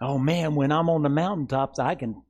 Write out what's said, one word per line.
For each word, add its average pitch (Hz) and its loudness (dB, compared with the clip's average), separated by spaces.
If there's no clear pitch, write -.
"Oh 135 -2
man, 156 0
when 143 2
I'm 165 2
on 160 2
the 143 2
mountaintops, 151 0
I 147 0
can 113 -8